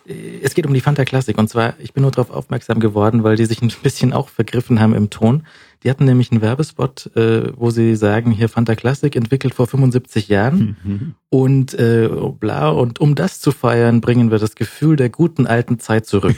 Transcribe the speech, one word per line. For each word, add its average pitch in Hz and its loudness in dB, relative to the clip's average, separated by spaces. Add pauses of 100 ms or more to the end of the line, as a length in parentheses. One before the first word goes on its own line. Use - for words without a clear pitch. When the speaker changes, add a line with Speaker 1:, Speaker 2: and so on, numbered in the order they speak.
Speaker 1:
äh, 113 -16
es - -6
geht 165 -2
um 139 0
die 131 2
Fanta 143 0
Classic. 131 -2
Und 110 2
zwar, 117 -2
ich - -18
bin 135 -2
nur 135 2
darauf - -2
aufmerksam 123 -4
geworden, 107 2
weil 110 2
die 117 2
sich 113 -4
ein 117 0 (100)
bisschen 131 0
auch 127 -4
vergriffen 117 -2
haben 110 4
im 107 0
Ton. 143 0 (400)
Die 123 0
hatten 135 0
nämlich 123 2
einen 113 2
Werbespot, 127 -4
äh, 113 0
wo 117 -2
sie 113 2
sagen, 110 0
hier 113 0
Fanta 113 0
Classic, 139 -2
entwickelt 131 -2
vor 123 -2
fünfundsiebzig 127 0
Jahren. 123 0
Speaker 2:
Mhm. 101 -8 (140)
Speaker 1:
Und, 131 2
äh, 117 2 (300)
bla, 143 -2
und 123 -2
um 147 2
das 165 -4
zu 147 -2
feiern, 117 2
bringen 120 2
wir 110 2
das 107 -4
Gefühl 151 0
der 131 0
guten 160 0
alten 117 0
Zeit 110 -2
zurück. 95 0